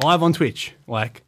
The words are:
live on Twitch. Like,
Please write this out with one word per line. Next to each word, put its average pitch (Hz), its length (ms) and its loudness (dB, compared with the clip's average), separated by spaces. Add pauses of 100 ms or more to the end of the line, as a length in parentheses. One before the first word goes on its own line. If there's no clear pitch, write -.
live 165 200 2
on 170 100 4
Twitch. 156 400 -4 (140)
Like, 110 400 -6